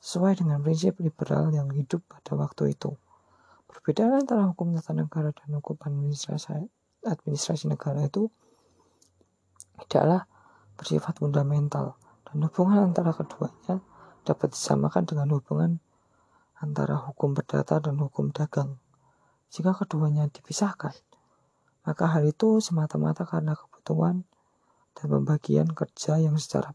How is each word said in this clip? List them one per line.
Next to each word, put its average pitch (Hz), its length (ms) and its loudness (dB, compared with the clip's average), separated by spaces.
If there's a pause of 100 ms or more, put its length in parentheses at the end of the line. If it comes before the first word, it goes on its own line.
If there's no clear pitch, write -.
sesuai 185 440 2
dengan 147 160 2
prinsip 160 400 0
liberal 156 520 0
yang 143 200 0
hidup 143 360 -2
pada - 280 -8
waktu 143 400 -2
itu. - 160 -6 (840)
Perbedaan 233 480 2
antara 233 240 2
hukum 175 240 -2
tata 160 240 -4
negara 156 400 -2
dan 147 240 -8
hukum 156 240 -8
administrasi, 147 880 -6 (340)
administrasi 156 600 -4
negara 147 400 -2
itu 202 240 -2 (1500)
tidaklah 156 480 2 (480)
bersifat - 400 -2
fundamental, 143 800 0 (240)
dan - 240 -8
hubungan 196 400 4
antara 175 240 2
keduanya - 720 -6 (400)
dapat - 320 0
disamakan 151 560 2
dengan 143 240 0
hubungan 160 480 0 (800)
antara 143 340 -2
hukum 139 380 -2
perdata 147 480 0
dan 147 160 -2
hukum 143 320 -2
dagang. 139 480 -2 (720)
Jika 185 240 0
keduanya 151 560 0
dipisahkan, - 640 -6 (880)
maka 160 220 -2 (100)
hal 151 160 4
itu 220 320 4
semata-mata 156 640 -2
karena 156 320 -2
kebutuhan 170 640 -2 (720)
dan - 160 -8
pembagian 143 640 2
kerja 156 480 -2
yang 156 160 2
secara 143 360 -4